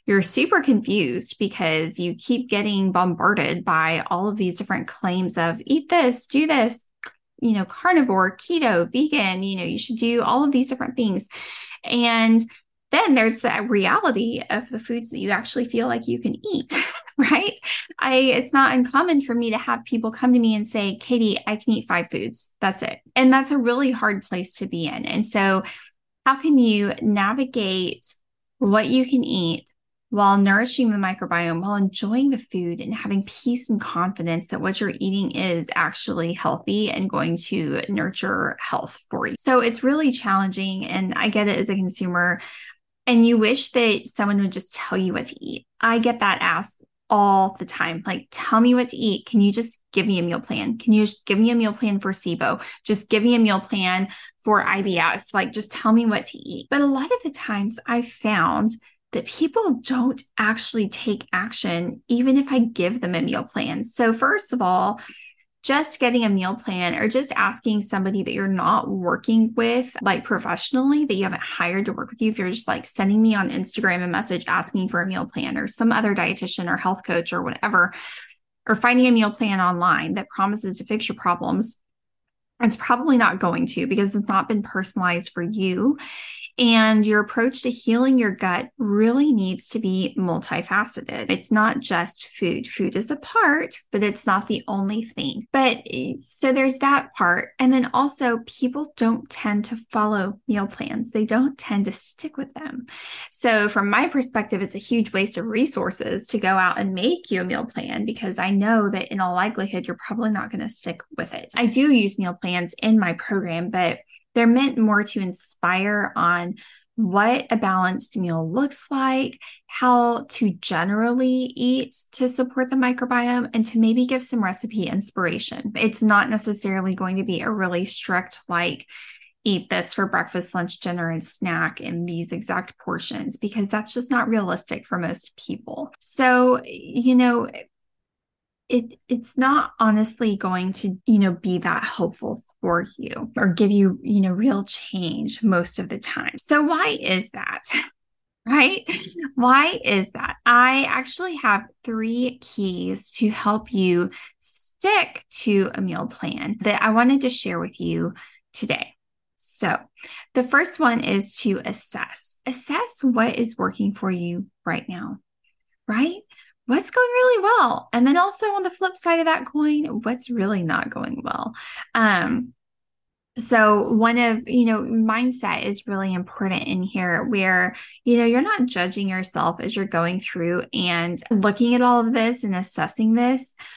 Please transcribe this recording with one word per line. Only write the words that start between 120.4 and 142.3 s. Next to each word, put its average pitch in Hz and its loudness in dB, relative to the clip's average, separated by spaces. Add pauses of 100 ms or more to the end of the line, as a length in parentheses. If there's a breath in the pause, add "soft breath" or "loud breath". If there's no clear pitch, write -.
generally 240 0
eat 254 0 (180)
to 254 0
support 254 -2
the 269 0
microbiome, 247 0
and 226 2
to 226 -2
maybe 226 4
give 254 -2
some 233 -2
recipe 196 -4
inspiration. - -4
It's 220 0
not 214 4
necessarily 190 -2
going 185 -4
to 196 -2
be 185 -4
a - -4
really 185 -2
strict, - -2
like, 175 -4 (560 loud breath)
"Eat 190 -2
this 175 -4
for 196 -2
breakfast, 180 -4
lunch, 180 -6
dinner, 175 -4
and 165 -6
snack 165 -4
in 175 -6
these 170 -6
exact 180 -6
portions," 202 -6
because 202 -4
that's 214 -4
just 247 -6
not 240 0
realistic 196 -2
for 185 -4
most - -6
people. - -12
So, 254 4
you - 0
know, 247 4 (1200)
it, 233 0 (100)
it's 247 -4
not 269 2
honestly 214 2
going 185 -2
to, 190 -4
you 214 6
know, 190 4
be 180 -2
that 170 -2
helpful - -4 (200)